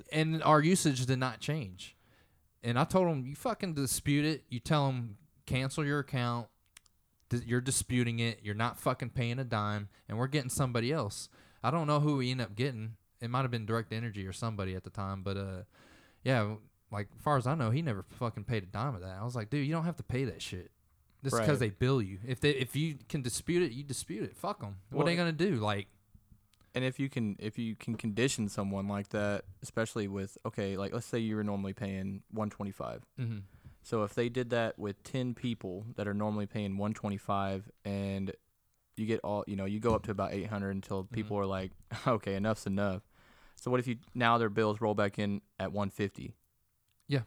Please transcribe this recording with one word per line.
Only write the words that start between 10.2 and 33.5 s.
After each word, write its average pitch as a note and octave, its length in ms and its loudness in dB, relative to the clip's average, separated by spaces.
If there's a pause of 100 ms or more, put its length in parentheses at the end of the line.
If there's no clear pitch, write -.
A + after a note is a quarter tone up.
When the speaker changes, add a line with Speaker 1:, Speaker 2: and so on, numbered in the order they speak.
Speaker 1:
getting C3 220 0
somebody B2 440 2
else." A2+ 340 -2 (360)
I A#2+ 80 4
don't D#3+ 160 2
know D3 120 6
who D3 180 4
we B2+ 140 2
end B2+ 80 0
up G#2 160 -2
getting. A2+ 400 -2 (240)
It A#2 120 -4
might C3 100 2
have B2+ 100 0
been A2+ 140 -2
Direct A2+ 260 0
Energy A2 360 -4
or F#2+ 40 -6
somebody G2 440 -2
at F#2 80 -6
the F2+ 80 -12
time, G2 320 -4
but, G2 140 -2
uh, F#2+ 260 -6 (600)
yeah, A2 300 2 (380)
like, G#2 160 -4 (100)
as - 60 -20
far D3 120 4
as B2 120 2
I B2+ 80 2
know, A#2 160 2
he C#3+ 100 2
never A2 220 -2
fucking A2 400 -6
paid A2 180 0
a F2+ 60 -10
dime A2+ 260 -4
of F2+ 80 -8
that. F#2 180 -8
I G#2 40 -6
was A#2+ 120 -4
like, A2 140 -4
"Dude, C#3+ 160 0
you D3+ 80 0
don't E3 100 0
have E3+ 140 0
to - 60 -8
pay B2+ 220 -2
that F2+ 140 -4
shit. F2+ 320 -8 (520)
This C3+ 100 0
is A#2 60 4
'cause A2 100 4
Speaker 2:
Right. C#3+ 100 6
Speaker 1:
they A2+ 120 2
bill B2+ 280 2
you. G2 260 -4
If B2+ 140 -4
they, D3 120 4
if B2+ 240 0
you D3+ 240 -2 (100)
can C#3+ 140 -4
dispute E3+ 400 2
it, C3 80 0
you C3+ 120 -8
dispute E3 400 -6
it. - 140 -10
Fuck G3 260 -6
'em. G2+ 140 -8 (140)
What C3+ 80 -2
Speaker 2:
Well, - 80 6
Speaker 1:
they E3+ 80 4
gonna E3+ 160 2
do?" E3 240 2
Like, G#2 320 0 (880)
Speaker 2:
and B2+ 100 0
if C3 140 -2
you C3+ 100 0
can, A2 300 -2
if G#2+ 180 -6
you A2+ 180 -2
can A#2 200 -6
condition A2+ 540 2
someone G2 380 -2
like G2+ 220 -2
that, G#2 360 0 (180)
especially A2 440 -2
with, G2 380 -4
okay, G2 320 -2
like, G2 160 -2
let's A#2 140 -4
say B2 100 -2
you A2 180 0
were G#2+ 80 0
normally G2 300 -2
paying G2 560 -4
one G#2+ 220 -2
twenty-five. F#2+ 520 -8 (160)
Speaker 1:
Mm-hmm. A#2 200 -4 (420)